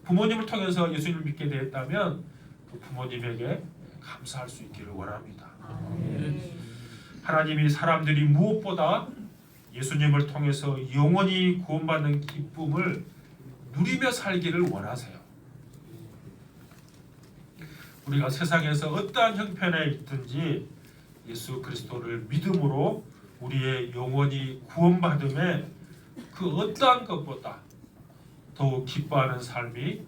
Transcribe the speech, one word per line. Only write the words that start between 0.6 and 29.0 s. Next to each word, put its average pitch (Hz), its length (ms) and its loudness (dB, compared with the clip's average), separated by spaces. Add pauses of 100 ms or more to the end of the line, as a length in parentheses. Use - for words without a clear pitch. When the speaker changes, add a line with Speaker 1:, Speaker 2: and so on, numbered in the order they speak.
Speaker 1:
예수님을 156 320 -2
믿게 147 260 -4
되었다면 135 720 -2 (480)
그 120 80 -14
부모님에게 123 800 -6 (400)
감사할 127 480 -12
수 - 140 -16
있기를 101 280 -16
원합니다. - 540 -10 (160)
Speaker 2:
아멘. 113 1040 -4 (580)
Speaker 1:
하나님이 156 460 4
사람들이 151 560 4
무엇보다 175 840 4 (680)
예수님을 143 540 4
통해서 143 500 0 (160)
영원히 180 640 4
구원받는 151 640 0
기쁨을 160 840 -4 (680)
누리며 254 380 2
살기를 175 580 0
원하세요. - 500 -8 (2750)
우리가 139 240 2
세상에서 156 640 0
어떠한 214 440 2
형편에 175 500 0
있든지 143 800 -4 (600)
예수 127 360 -8
그리스도를 117 680 -8
믿음으로 151 720 2 (360)
우리의 131 560 -2
영혼이 135 720 0
구원받음에 165 1000 4 (640)
그 180 240 -4
어떠한 247 500 4
것보다 143 520 -8 (960)
더욱 131 320 0
기뻐하는 131 560 0